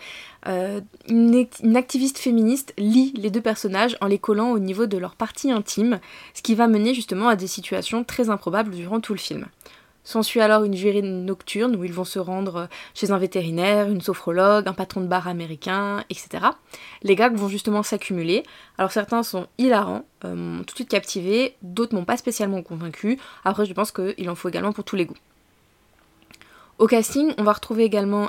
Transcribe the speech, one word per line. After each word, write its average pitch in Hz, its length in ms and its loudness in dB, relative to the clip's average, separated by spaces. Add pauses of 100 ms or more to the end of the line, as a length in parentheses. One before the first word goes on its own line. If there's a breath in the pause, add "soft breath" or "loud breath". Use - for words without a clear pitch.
(460 loud breath)
euh, 190 340 -4 (260)
une 233 280 6
act-, 247 280 2
une 226 140 6
activiste 262 400 0
féministe 233 600 2
lie 247 360 4
les 208 160 -2
deux 220 120 -2
personnages 214 580 2
en 202 60 0
les 202 120 2
collant 220 340 2
au 220 60 2
niveau 190 280 0
de 202 100 -2
leur 180 180 -6
partie - 360 -4
intime, 220 500 0 (320 loud breath)
ce - 80 -16
qui 226 140 2
va 233 120 4
mener 220 280 4
justement 220 340 0
à 220 80 6
des 185 100 -4
situations 190 580 -4
très 226 260 -2
improbables 196 440 -2
durant 180 260 -4
tout 214 120 -6
le 190 60 -6
film. - 280 -8 (560 loud breath)
S'ensuit 226 380 0
alors 214 240 6
une 202 100 0
virée 202 280 0
nocturne 196 720 -2
où 180 80 -4
ils 175 80 -6
vont 180 120 -4
se 196 140 -8
rendre 180 500 -6 (260 loud breath)
chez 202 160 -2
un 196 80 2
vétérinaire, 185 720 0
une 185 120 -2
sophrologue, 190 640 2
un 190 80 -6
patron 190 280 -6
de 180 40 -4
bar 180 220 -2
américain, 185 800 -4
et 180 60 -8
cetera. 190 420 -2 (460 loud breath)
Les 196 140 6
gags 233 200 4
vont 202 120 -2
justement 208 340 -2
s'accumuler. 196 640 -2 (340 loud breath)
Alors 190 140 0
certains 226 300 0
sont 185 240 -6 (120)
hilarants, 214 460 2 (200)
euh, 180 100 -6
m'ont 170 240 -6
tout 175 140 -10
de - 60 -16
suite 254 120 -6
captivé, 202 680 0
d'autres 208 340 -4
m'ont 175 100 -2
pas 240 140 -2
spécialement 196 440 -4
convaincu. 170 560 -6 (260 loud breath)
Après, 202 220 0
je 185 80 -8
pense 208 180 -2
qu'il 190 360 -6
en 175 60 -6
faut 180 140 -6
également 185 240 -2
pour 208 120 -8
tous - 120 -6
les 170 100 0
goûts. 123 100 -14 (1600 loud breath)
Au 220 80 6
casting, 262 520 2
on 208 60 2
va 208 80 4
retrouver 226 320 0
également 202 440 0